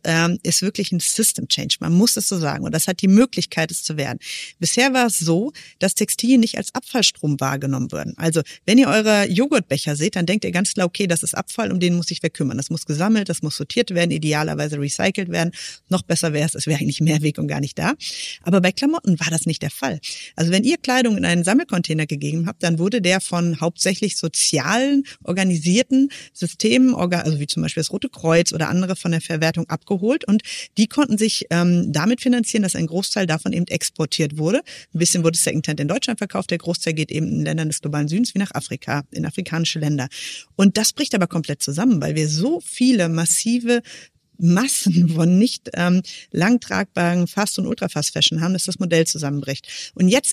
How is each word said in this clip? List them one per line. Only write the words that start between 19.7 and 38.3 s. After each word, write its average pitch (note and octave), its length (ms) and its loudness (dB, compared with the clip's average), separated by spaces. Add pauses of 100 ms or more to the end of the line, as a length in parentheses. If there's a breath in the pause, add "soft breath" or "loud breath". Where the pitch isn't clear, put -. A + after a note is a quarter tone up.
Fall. C3+ 300 -6 (360 loud breath)
Also E3 160 2
wenn F#3+ 120 2
ihr D#4+ 140 2
Kleidung B3 400 2
in F3 80 -2
einen F3 180 2
Sammelcontainer F3+ 600 0
gegeben D3 400 -4
habt, - 160 -8
dann E3 160 2
wurde G3+ 240 0
der F3+ 180 2
von E3+ 400 -2
hauptsächlich F3+ 560 -2
sozialen, A3+ 880 0 (180 loud breath)
organisierten F#3+ 880 2 (240 loud breath)
Systemen, B3 640 2
orga-, F3 300 0
also D#3 160 0
wie D3 60 -4
zum D#3+ 160 -2
Beispiel E3 200 -2
das - 80 -6
Rote - 180 -6
Kreuz E3 440 2
oder D#3+ 160 -2
andere F#3 280 -2
von - 140 -4
der E3 100 -2
Verwertung E3 480 -2
abgeholt G3+ 580 -2
und G#3 160 4 (340 loud breath)
die A3 100 4
konnten C4 320 0
sich, G#3+ 320 0
ähm, F3 420 2
damit F#3+ 280 0
finanzieren, A#3+ 420 2
dass F#3 140 -2
ein E3 100 -2
Großteil F#3 400 -2
davon D#3+ 260 -2
eben F3 140 0
exportiert - 720 -2
wurde. F#3 240 0 (320 loud breath)
Ein E3 40 -2
bisschen F3 260 2
wurde E3 140 2
Secondhand D3+ 420 -2
in D3 80 0
Deutschland A3+ 300 -2
verkauft, F#3+ 320 -4
der F3 80 0
Großteil E3 360 -2
geht D3+ 160 -2
eben D#3 180 -2
in D3+ 160 -2
Ländern D#3 240 -2
des D#3 120 -4
globalen D3 280 -2
Südens G#3 260 0